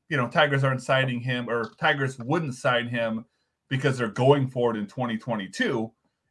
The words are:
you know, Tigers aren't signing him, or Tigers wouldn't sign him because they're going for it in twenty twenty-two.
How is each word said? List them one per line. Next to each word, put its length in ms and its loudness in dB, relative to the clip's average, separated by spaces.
you 80 -2
know, 120 0
Tigers 360 4
aren't 180 0
signing 380 0
him, 300 -4
or 140 0
Tigers 400 0
wouldn't 340 -2
sign 340 0
him 360 -2
because 300 0
they're 100 -2
going 400 4
for 260 2
it 40 -2
in 80 -4
twenty 320 -4
twenty-two. 720 -4